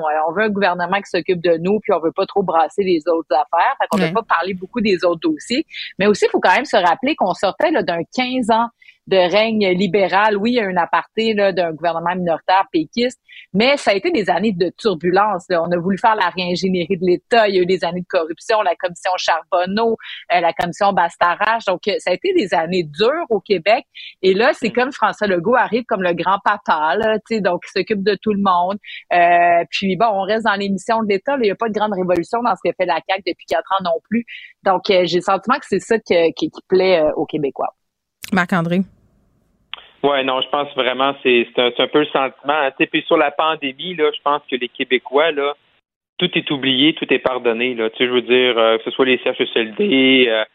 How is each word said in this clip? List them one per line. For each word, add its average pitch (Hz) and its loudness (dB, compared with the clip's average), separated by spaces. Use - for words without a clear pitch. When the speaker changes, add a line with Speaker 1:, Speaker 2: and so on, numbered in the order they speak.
Speaker 1:
on 165 -4
veut 208 0
un 220 0
gouvernement 185 0
qui 196 -10
s'occupe 175 -2
de 170 2
nous, 190 0
puis 214 -2
on 170 2
veut 156 -2
pas 196 -4
trop - -2
brasser 165 0
les 175 0
autres 165 0
affaires. 175 0
Fait 202 -2
qu'on - 2
Speaker 2:
Ouais. 185 0
Speaker 1:
veut 165 -6
pas 220 -2
parler 185 -2
beaucoup 185 -8
des 185 0
autres 170 0
dossiers. 175 -4
Mais 196 2
aussi, 208 2
il 480 -2
faut - 0
quand 180 4
même 226 0
se - -2
rappeler 226 2
qu'on 190 -2
sortait, 247 0
là, 277 0
d'un 170 -4
quinze 254 -2
ans 233 2
de 190 2
règne 208 2
libéral. 190 2
Oui, 214 0
il 247 -2
y 247 0
a 214 -2
un 185 -4
aparté, 180 -2
là, 202 2
d'un 175 -2
gouvernement 170 -4
minoritaire 180 0
péquiste, 233 -2
mais 240 4
ça 240 0
a - 0
été 320 -2
des 214 0
années 190 0
de 170 0
turbulence, 185 0
là. 175 0
On 170 -4
a 175 0
voulu 170 -2
faire 226 2
la 190 0
réingénierie 180 -2
de 170 -4
l'État, 208 2
il 196 -2
y 180 4
a - 4
eu - 2
des 180 0
années 180 -4
de 175 -16
corruption, 180 -2
la 180 0
commission 185 -6
Charbonneau, 190 0
euh, 175 4
la 170 0
commission 190 0
Bastarache. 185 0
Donc, 185 -2
euh, 196 0
ça - -10
a - 0
été 359 -2
des 262 0
années 175 0
dures 180 -2
au 214 0
Québec. 208 0
Et 185 4
là, 226 2
c'est 254 -4
Speaker 3:
Mm. - -6
Speaker 1:
comme 247 0
François 208 -2
Legault 185 0
arrive 226 0
comme 202 -2
le 175 0
grand 180 0
papa, 175 0
là, 220 0
tu 226 -2
sais, 214 -2
donc 175 0
il - -4
s'occupe 196 -4
de 196 0
tout 214 -2
le 202 -2
monde. 185 0
Euh, 175 4
puis 190 -2
bon, 220 2
on 196 -2
reste 214 -2
dans 208 0
les 202 -4
missions 220 -2
de 208 -2
l'État, 202 -2
là. 262 -2
Il 214 2
y 196 2
a 185 -6
pas 233 -4
de 214 -4
grande 208 -2
révolution 185 -2
dans 226 0
ce - -10
que 170 0
fait 185 -2
la 170 -2
caq 190 -4
depuis - -8
quatre 165 -2
ans 190 -2
non 170 -2
plus. 226 -2
Donc, 190 0
euh, 185 4
j'ai 165 -2
le 175 2
sentiment 196 0
que 277 -16
c'est 196 -2
ça 226 0
que, 170 2
qui, - -6
qui - -16
plaît, 185 4
euh, 151 4
aux 151 -2
Québécois. 147 -6
Speaker 2:
Marc-André ? 175 0
Speaker 3:
Ouais, 139 0
non, 131 -2
je - -6
pense 143 -2
vraiment 127 0
c'est, 120 2
c'est 127 2
un, 123 2
c'est 143 0
un 127 0
peu 151 0
le 151 2
sentiment, 135 -4
hein. 143 0
Tu 165 -2
sais, 156 2
puis 156 -4
sur 170 2
la 151 2
pandémie, 156 -4
là, 151 0
je - -16
pense 143 0
que 143 -2
les 123 -6
Québécois, 131 0
là, 143 -2
tout 180 -2
est - -4
oublié, 135 2
tout - -8
est 127 2
pardonné, 123 -2
là. 113 -2
Tu - -16
sais, 127 0
je 123 -6
veux 123 2
dire, 123 2
euh, 113 4
que 113 -10
ce 127 -6
soit 135 0
les 127 2
C - -4
H 127 -4
S 117 -2
L 110 -2
D, 131 4
euh, 110 0